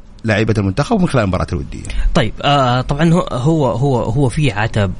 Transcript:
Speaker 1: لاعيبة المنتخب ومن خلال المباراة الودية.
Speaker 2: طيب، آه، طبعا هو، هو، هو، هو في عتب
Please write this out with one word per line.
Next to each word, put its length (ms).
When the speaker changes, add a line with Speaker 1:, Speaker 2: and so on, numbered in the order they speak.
Speaker 1:
لاعيبة 340
المنتخب 380
ومن 120
خلال 160
المباراة 280
الودية. 300
Speaker 2:
طيب، 180
آه، 380
طبعا 320
هو، 80
هو، 500
هو، 320
هو 260
في 240
عتب 480